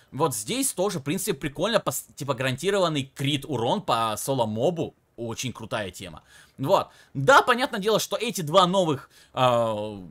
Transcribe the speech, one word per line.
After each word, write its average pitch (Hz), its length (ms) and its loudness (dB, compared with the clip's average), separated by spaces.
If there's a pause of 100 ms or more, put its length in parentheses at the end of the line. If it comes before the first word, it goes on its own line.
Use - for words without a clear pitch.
(120)
Вот 139 220 0
здесь 226 400 -4
тоже, 180 260 -2
в 131 40 -18
принципе, 185 300 -2
прикольно, 170 440 -2
пос-, - 380 -4
типа, 139 180 -4
гарантированный 143 800 0
крит 139 320 -2
урон 139 360 0
по 113 360 0
соло-мобу. 127 760 -2 (200)
Очень 117 360 -8
крутая 104 400 -8
тема. 85 320 -14 (340)
Вот. 156 320 2 (240)
Да, 226 280 8
понятное 240 380 0
дело, 202 200 2
что - 160 -4
эти 208 260 -4
два 165 240 4
новых, 175 440 2 (240)
э, 113 760 2